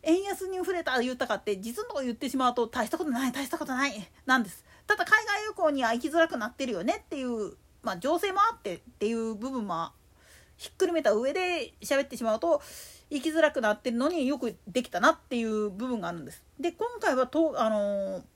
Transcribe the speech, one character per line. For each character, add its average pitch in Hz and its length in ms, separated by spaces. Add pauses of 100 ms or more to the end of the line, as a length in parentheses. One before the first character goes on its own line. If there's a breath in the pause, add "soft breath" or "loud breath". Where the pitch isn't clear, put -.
円 339 180
安 392 260
に 370 120
触 359 140
れ 339 100
た 254 180
言 254 120
う - 40
た 247 100
か 214 80
っ 196 80
て、 202 160
実 240 240
の 480 60
と 427 60
こ 277 60
言 247 100
っ - 20
て 269 160
し 277 80
ま 254 140
う - 20
と、 233 140
大 233 180
し 226 60
た 330 80
こ 359 40
と 311 60
な 262 180
い、 240 40
大 269 160
し - 20
た 330 80
こ 302 80
と 262 80
な 262 140
い、 247 240 (160)
な 262 100
ん 240 60
で - 80
す。 - 120 (240 soft breath)
た 415 80
だ、 370 100
海 440 180
外 427 220
旅 427 80
行 339 160
に 269 140
は 226 100
行 240 80
き 311 80
づ 302 80
ら 330 100
く 320 80
な 220 120
っ - 80
て 277 100
る 247 60
よ 180 120
ね 359 220
っ - 40
て 302 80
い 262 80
う、 226 320 (260)
ま 175 80
あ、 185 60
情 285 200
勢 392 140
も 381 100
あ 466 140
っ - 40
て 180 180
っ - 20 (180)
て 202 80
い 226 80
う 226 220
部 233 160
分 233 160
も 165 240 (680 soft breath)
ひ - 120
っ - 80
く 370 100
る 339 60
め 311 100
た 220 80
上 240 200
で 359 500
喋 277 240
っ - 20
て 247 100
し 240 60
ま 220 100
う 220 60
と、 330 220 (500 loud breath)
行 285 100
き 320 80
づ 311 120
ら 302 100
く 285 100
な 214 120
っ - 80
て 247 100
る 233 60
の 269 120
に 330 160
よ 269 140
く 214 180 (100)
で 240 140
き - 80
た - 100
な 269 120
っ 320 80
て - 160
い 233 80
う 214 260
部 202 180
分 240 140
が 170 60
あ 175 40
る 170 100
ん 139 40
で - 60
す。 - 120 (160)
で、 339 120
今 453 160 (120)
回 349 160
は 254 120
と-、 302 340
あ 220 80
の 202 520
ー - 20 (120)